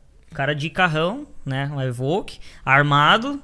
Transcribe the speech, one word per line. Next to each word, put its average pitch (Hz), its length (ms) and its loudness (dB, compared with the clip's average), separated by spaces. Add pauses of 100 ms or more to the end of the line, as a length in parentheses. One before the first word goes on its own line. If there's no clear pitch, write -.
(320)
o 165 40 -16
cara 139 180 -2
de 151 160 -6
carrão, 180 560 0 (200)
né? 139 280 -4
Um 139 80 -6
Evoque, 131 580 -4 (260)
armado, 147 800 4